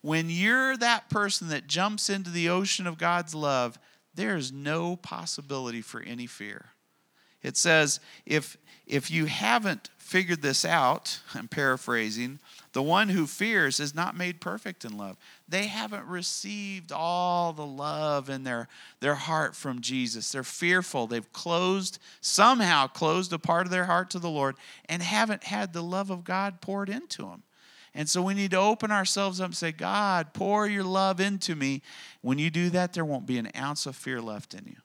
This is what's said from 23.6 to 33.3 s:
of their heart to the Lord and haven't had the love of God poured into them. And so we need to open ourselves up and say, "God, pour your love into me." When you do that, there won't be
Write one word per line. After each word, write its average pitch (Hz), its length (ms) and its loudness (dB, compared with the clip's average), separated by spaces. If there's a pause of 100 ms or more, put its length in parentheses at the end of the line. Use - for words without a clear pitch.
of 180 40 -6
their 180 160 0
heart 180 240 2
to 185 80 -6
the 175 120 -2
Lord 139 260 0 (320)
and 175 140 -4
haven't 214 420 0
had 202 280 -4
the 170 100 -4
love 190 280 -4
of 175 140 -6
God 185 360 -2
poured 196 280 -4
into 262 380 -8
them. - 160 -16 (500)
And 147 160 -4
so 180 140 2
we 190 120 0
need 196 180 2
to 190 40 4
open 214 360 4
ourselves 196 480 0
up 185 60 0
and 170 100 -6
say, 165 160 -2
"God, 180 600 0
pour 202 360 2
your 202 160 0
love 190 340 2
into 190 380 0
me." 135 260 0 (380)
When 131 180 0
you 156 100 2
do 170 220 2
that, 180 220 2
there 165 120 -2
won't 139 220 -4
be 131 100 0